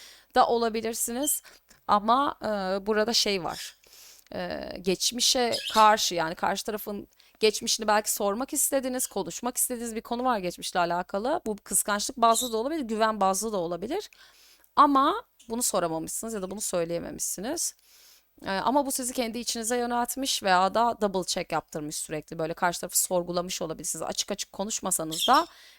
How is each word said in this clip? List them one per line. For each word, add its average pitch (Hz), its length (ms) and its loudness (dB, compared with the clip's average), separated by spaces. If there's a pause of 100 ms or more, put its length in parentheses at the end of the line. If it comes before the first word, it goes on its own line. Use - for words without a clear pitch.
(340)
da - 120 8
olabilirsiniz. 233 960 -2 (460)
Ama, 226 540 4
e, - 40 -4 (400)
burada 214 260 2
şey 196 320 2
var. - 320 -8 (580)
E, 175 360 -6 (120)
geçmişe 233 680 0 (220)
karşı, 214 400 6
yani 165 200 0
karşı 185 300 -2
tarafın 208 440 -8 (320)
geçmişini 214 480 2
belki 214 240 4
sormak 214 400 0
istediğiniz, 262 540 0
konuşmak 202 500 -4
istediğiniz 233 380 -2
bir 226 60 -4
konu 240 240 -4
var 247 140 2
geçmişle 180 420 -4
alakalı. 196 640 0
Bu 214 100 -4
kıskançlık 202 600 -2
bazlı 233 360 4
da 220 40 -2
olabilir, 285 240 -2
güven 220 400 0
bazlı 196 320 2
da 208 40 -2
olabilir. 185 540 -4 (640)
Ama 294 480 6 (240)
bunu 233 140 -4
soramamışsınız 175 720 -2
ya 202 80 -4
da 185 80 -6
bunu 202 100 -8
söyleyememişsiniz. 170 1120 -4 (680)
Ee, - 80 -8
ama 247 360 2
bu 277 60 -4
sizi 254 200 -4
kendi 240 260 -4
içinize 233 400 -2
yöneltmiş 240 640 -2
veya 190 320 4
da 226 260 2
double 190 240 0
check - 280 -4
yaptırmış 151 440 -6
sürekli. 156 420 -8
Böyle 160 160 -2
karşı 175 260 0
tarafı - 180 -4
sorgulamış 175 640 -2
olabilirsiniz. 160 400 -6
Açık - 280 -4
açık - 220 -6
konuşmasanız 180 760 -4
da 302 180 6 (320)